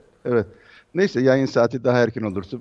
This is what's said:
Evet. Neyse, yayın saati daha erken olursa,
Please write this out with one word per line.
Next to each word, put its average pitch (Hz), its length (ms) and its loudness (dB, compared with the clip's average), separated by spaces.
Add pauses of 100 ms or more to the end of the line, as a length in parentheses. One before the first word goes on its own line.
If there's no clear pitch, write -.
(240)
Evet. 120 220 0 (480)
Neyse, 185 260 0
yayın 131 260 4
saati 120 380 0
daha 123 140 2
erken 113 240 0
olursa, 101 380 -8